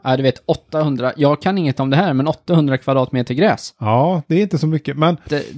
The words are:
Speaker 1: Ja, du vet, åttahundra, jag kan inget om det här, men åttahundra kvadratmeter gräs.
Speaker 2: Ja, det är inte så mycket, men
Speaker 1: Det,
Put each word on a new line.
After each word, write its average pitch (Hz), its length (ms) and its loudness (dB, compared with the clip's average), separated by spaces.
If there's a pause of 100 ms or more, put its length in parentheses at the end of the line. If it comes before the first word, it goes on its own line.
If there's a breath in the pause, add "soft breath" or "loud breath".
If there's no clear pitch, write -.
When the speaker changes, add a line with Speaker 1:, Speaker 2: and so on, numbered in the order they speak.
Speaker 1:
Ja, 131 140 0
du 135 60 -2
vet, 135 220 -2
åttahundra, 143 720 -2
jag 147 240 2
kan 190 160 -2
inget 151 220 -2
om 135 100 -2
det 135 80 2
här, 170 160 2
men 135 140 2
åttahundra 151 500 0
kvadratmeter 127 560 -2
gräs. 151 460 0
Speaker 2:
Ja, 135 480 2
det 160 80 0
är 190 60 4
inte 190 160 -2
så 156 100 0
mycket, 143 300 -4
men 160 200 2 (120)
Speaker 1:
Det, 147 140 -4 (140)